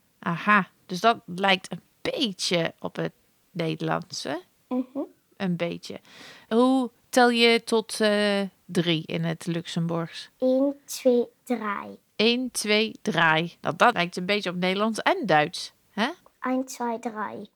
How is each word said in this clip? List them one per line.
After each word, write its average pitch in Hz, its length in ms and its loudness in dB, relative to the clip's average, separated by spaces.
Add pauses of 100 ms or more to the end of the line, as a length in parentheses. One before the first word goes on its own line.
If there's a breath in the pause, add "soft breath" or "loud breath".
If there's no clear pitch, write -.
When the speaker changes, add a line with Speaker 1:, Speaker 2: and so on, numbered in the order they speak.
(180)
Speaker 1:
Aha, 185 500 2 (180)
dus 180 140 -8
dat 226 260 4
lijkt 190 460 0
een 175 100 -12 (200)
beetje 185 760 -2
op - 180 -10
het 165 160 -4 (380)
Nederlands, 160 720 -4
hè? 285 140 -6 (320)
Speaker 2:
Mhm. 254 300 -6 (380)
Speaker 1:
Een 180 200 -2
beetje. 170 440 -8 (480 loud breath)
Hoe 254 420 4 (180)
tel 240 220 6
je 233 340 4
tot, - 360 -2
eh, 208 400 2 (320)
drie 170 340 0
in 165 180 -4
het 165 220 -6
Luxemburgs? 165 920 -6
Speaker 2:
Eén, 262 360 2 (100)
twee, 240 420 2 (180)
drie. 208 540 -8 (180)
Speaker 1:
Eén, 240 340 2
twee, 214 520 0
drie. 165 580 2
Nou, 156 160 -4
dat 233 180 6
lijkt 175 220 -2
een 185 100 -6
beetje 202 240 -2
op 180 60 -6
Nederlands 196 420 0
en 330 280 0
Duits, 156 460 2 (180)
hè? 220 180 -2 (320)
Speaker 2:
Eén, 254 240 -2
twee, 240 340 -8
drie. 214 580 -10